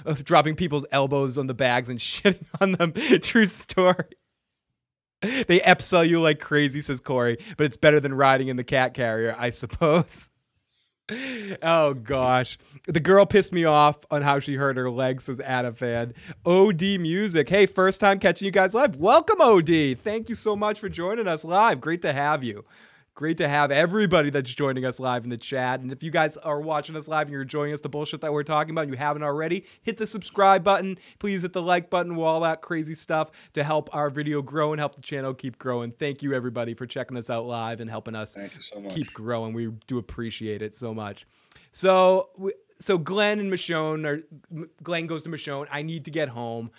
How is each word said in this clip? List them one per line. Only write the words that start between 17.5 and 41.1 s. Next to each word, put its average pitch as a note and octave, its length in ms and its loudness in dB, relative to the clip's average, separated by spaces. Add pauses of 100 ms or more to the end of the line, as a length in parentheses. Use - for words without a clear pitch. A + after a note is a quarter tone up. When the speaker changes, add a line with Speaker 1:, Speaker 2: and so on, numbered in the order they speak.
Speaker 1:
first F#3+ 320 2
time G3 180 4
catching F#3+ 300 0
you F#3+ 40 -2
guys F#3+ 220 2
live." A#3 220 2
Welcome, C#4+ 440 4
O A3+ 220 8
D. D#3 320 2
Thank A3 360 -6
you A3+ 60 -6
so G#3+ 200 -2
much G#3 240 -2
for G3 100 -8
joining F#3+ 380 -4
us D#3+ 180 -4
live. F#3 340 4
Great D#3+ 220 -4
to E3 100 0
have C#3+ 320 0
you. G#2 220 -10 (480)
Great D#3 240 -4
to D#3+ 100 0
have C#3+ 240 2
everybody E3+ 580 2
that's C3 240 -4
joining C3 300 -2
us B2+ 160 -4
live B2 240 -4
in B2 60 -10
the A#2+ 80 -8
chat. B2+ 420 -4
And B2+ 140 -10
if C3+ 100 -14
you D#3+ 80 -8
guys D#3 240 0
are D3 240 -6
watching D#3 380 -6
us D3+ 100 -12
live D#3 200 -2
and D3 40 -12
you're C#3 120 -8
enjoying D3 280 -4
us, D3 80 -6
the D3+ 80 -10
bullshit D3 320 -8
that D#3 140 -4
we're D3 100 -2
talking D#3 280 -2
about, D#3+ 100 -4
and C#3+ 100 -4
you B2+ 60 -8
haven't D3 260 -4
already, D#3 400 -2 (200)
hit A3+ 120 -6
the A3 100 -6
subscribe G3 600 2
button. F#3+ 340 0 (180)
Please G3 240 -4
hit F3+ 120 -6
the F3+ 80 -4
like F3 280 0
button, F3 280 -2
all D#3+ 240 0
that D#3+ 200 0
crazy D#3+ 320 -6
stuff D#3 380 -4 (220)
to D3 100 -2
help D3+ 320 -2
our D3 140 0
video D3 320 -4
grow D3+ 320 -2
and D3+ 80 -4
help C#3+ 140 -4
the C3+ 60 -20
channel C3+ 320 -8
keep C3 240 -10
growing. A#2+ 340 -6
Thank C#3+ 320 -8
you, C#3 100 -2
everybody, A#2+ 400 -4
for B2+ 120 -10
checking B2+ 300 -10
us A#2+ 140 -10
out A#2 160 -4
live A#2 340 -8
and A2+ 100 -10
helping A2 260 -10
us G#2+ 200 -10
Speaker 2:
Thank - 180 -16
you D3+ 60 -20
so - 220 -16
much. G3 120 -10
Speaker 1:
keep D3+ 200 -8
growing. A2+ 400 -8
We A#2 180 -6 (160)
do C3 100 -6
appreciate A2 640 -10
it G#2+ 140 -10
so A#2 180 -10
much. G#2 320 -12 (460)